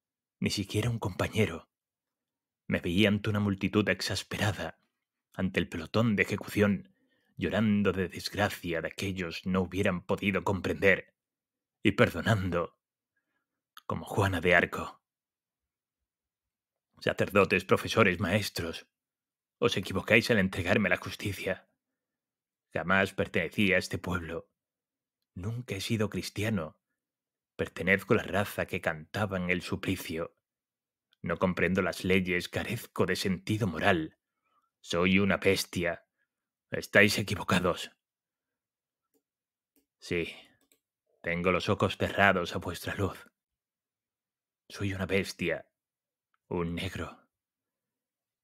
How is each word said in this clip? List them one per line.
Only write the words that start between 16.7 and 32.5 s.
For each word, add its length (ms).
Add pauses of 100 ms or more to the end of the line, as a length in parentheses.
Sacerdotes, 640
profesores, 540
maestros, 680 (720)
os 180
equivocáis 540
al 80
entregarme 480
a 40
la 60
justicia. 720 (1040)
Jamás 400
pertenecí 600
a 40
este 200
pueblo. 520 (840)
Nunca 420
he 60
sido 280
cristiano. 680 (760)
Pertenezco 580
a 40
la 60
raza 420
que 160
cantaba 560
en 120
el 120
suplicio. 760 (840)
No 160
comprendo 440
las 220
leyes, 460
carezco 560